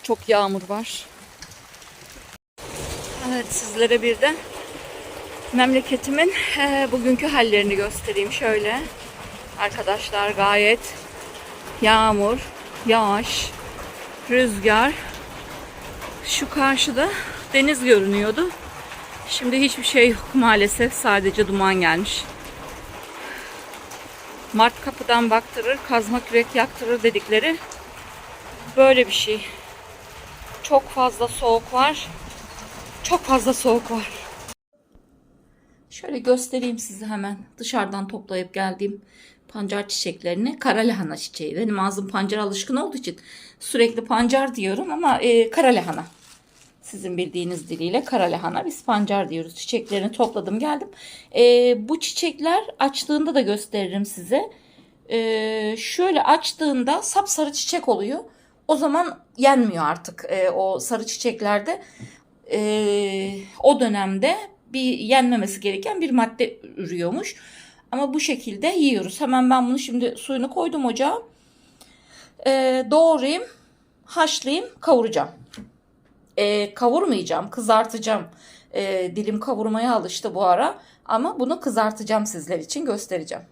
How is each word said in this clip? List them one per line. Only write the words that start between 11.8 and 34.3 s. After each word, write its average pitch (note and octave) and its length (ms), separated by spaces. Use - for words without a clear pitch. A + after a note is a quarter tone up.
yağmur, A3 580
yağış, A3 680
rüzgar. A3+ 640
Şu - 240
karşıda C4+ 600
deniz C4+ 300
görünüyordu. G#3+ 680
Şimdi B3 300
hiçbir C4+ 240
şey B3 260
yok - 240
maalesef. A3+ 600
Sadece G3+ 540
duman F#3+ 280
gelmiş. F3 480
Mart A3+ 320
kapıdan A#3 440
baktırır, A3+ 580
kazma A#3 380
kürek A#3 300
yaktırır A#3+ 480
dedikleri A3+ 540
böyle C4 300
bir - 40
şey. G#3+ 300
Çok C#4 200
fazla B3 440
soğuk A#3 460
var. C#4 340
Çok F4 180
fazla C4 320
soğuk A#3 380
var. A3 200